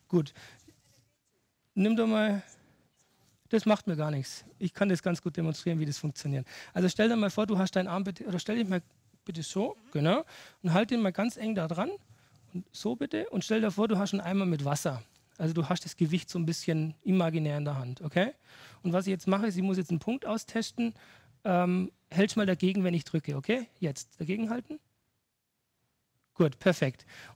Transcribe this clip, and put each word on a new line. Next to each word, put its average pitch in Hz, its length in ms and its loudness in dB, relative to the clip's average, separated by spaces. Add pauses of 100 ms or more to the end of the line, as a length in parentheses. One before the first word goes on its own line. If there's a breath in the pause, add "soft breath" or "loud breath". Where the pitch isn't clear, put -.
Gut. 160 240 2 (1400 loud breath)
Nimm 214 220 4
doch 226 100 2
mal, 214 380 2 (1080 soft breath)
das 220 160 2
macht 214 220 4
mir 170 80 0
gar 151 160 0
nichts. - 320 -6 (160)
Ich 185 140 -2
kann 202 160 2
das 175 120 2
ganz 175 200 0
gut 165 160 -6
demonstrieren, 165 420 -2
wie 156 60 0
das 143 120 -4
funktioniert. 139 480 -4 (280 loud breath)
Also 180 160 2
stell 214 180 4
dir 233 80 4
mal 208 140 2
vor, 214 180 0
du 208 100 0
hast 190 200 2
deinen 185 100 2
Arm 185 160 -2
bitte, 185 220 -8
oder 180 140 -2
stell 214 180 -2
dich 226 100 0
mal 180 140 0 (420)
bitte 165 180 -8
so, 220 360 -4 (140)
genau, 170 340 2 (360 loud breath)
und 170 120 2
halt 208 180 4
den 233 100 2
mal 190 120 2
ganz 226 240 -2
eng 220 180 -4
da 165 120 -2
dran. 185 240 -2 (640 soft breath)
Und 180 200 -8
so 233 240 -4
bitte. - 320 -4
Und 208 160 -2
stell 220 160 2
dir 208 100 2
vor, 208 160 2
du 208 100 2
hast 202 160 0
einen 196 80 -2
Eimer 190 240 0
mit 151 200 0
Wasser. 139 360 -2 (360)
Also 165 160 0
du 160 160 0
hast - 160 -2
das - 100 -12
Gewicht 170 340 0
so - 80 -6
ein 165 80 0
bisschen 156 480 -2 (100)
imaginär 165 540 2
in 147 80 -4
der 143 120 -2
Hand, 127 240 -6
okay? 175 320 2 (500 loud breath)
Und 175 80 0
was 185 160 2
ich 196 40 0
jetzt 190 160 -2
mache, 196 200 2
ist, 190 80 -2
ich 185 80 0
muss 190 140 2
jetzt 175 140 -4
einen 165 80 0
Punkt 247 260 -4
austesten. 226 680 -4 (500 loud breath)
Ähm, 180 480 2 (180)
hältst 196 280 2
mal 208 100 2
dagegen, 185 360 2
wenn 175 120 2
ich 156 80 -2
drücke, 147 320 -4
okay? 226 320 -2 (120)
Jetzt - 400 -6
dagegen 208 300 -4
halten. 254 300 -8 (1500)
Gut, 151 240 2
perfekt. 156 480 0 (300 loud breath)